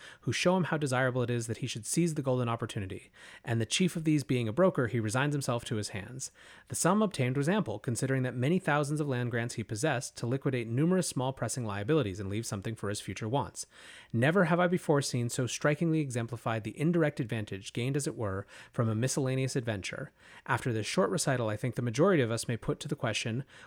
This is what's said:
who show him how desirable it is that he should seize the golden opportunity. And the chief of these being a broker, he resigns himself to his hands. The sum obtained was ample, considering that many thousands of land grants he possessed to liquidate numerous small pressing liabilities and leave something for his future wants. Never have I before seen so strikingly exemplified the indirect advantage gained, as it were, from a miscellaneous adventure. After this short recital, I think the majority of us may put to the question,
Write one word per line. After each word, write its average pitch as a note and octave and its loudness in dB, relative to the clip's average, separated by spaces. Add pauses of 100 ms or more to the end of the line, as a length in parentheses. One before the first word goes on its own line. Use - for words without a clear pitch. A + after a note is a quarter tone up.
(200)
who B2+ -2
show F3+ 2
him F3+ 2
how D#3+ 0
desirable B2+ 0
it A#2+ 0
is A#2 -2
that A2+ -4
he - -6
should A2 -8
seize E3 0
the D3+ -2
golden B2+ 0
opportunity. G#2 -6 (340)
And A2+ 0
the A2 0
chief - 2
of D#3+ -6
these D3+ 4
being B2 0
a G#2+ 0
broker, D#3+ 4
he A2+ 0
resigns B2+ 0
himself C3 -2
to A#2+ -2
his G#2 -4
hands. A2+ -10 (380)
The - -8
sum G3 2
obtained C3 0
was C#3+ 0
ample, E3+ 0
considering C3 0
that B2 -2
many C#3+ 2
thousands D3 0
of D3 -2
land B2 0
grants A#2 -2
he A2 -2
possessed B2 -2
to - -4
liquidate B2+ -2
numerous E3 2
small C3 -2
pressing A#2+ -4
liabilities G#2 0
and G2 -4
leave A2 -2
something G#2+ -6
for G#2 -6
his G#2 -4
future G#2+ -6
wants. A2+ -4 (460)
Never D#3+ 4
have E3+ 4
I F3+ 6
before E3 4
seen A#2+ -2
so B2+ 0
strikingly D#3 2
exemplified A#2 -2
the A2 -6
indirect D#3+ 2
advantage G#2+ -4
gained, B2+ 0
as C#3 -2
it A#2+ -4
were, G2+ -4 (260)
from A#2 2
a A2+ 2
miscellaneous C3 0
adventure. A2+ -4 (340)
After C3 0
this A2 -2
short - 2
recital, B2+ 0
I G#2+ 0
think B2 -2
the C3+ -4
majority C#3 4
of A2 2
us A2+ -2
may A#2+ 0
put - -2
to - -8
the C3+ -4
question, A#2 -2 (220)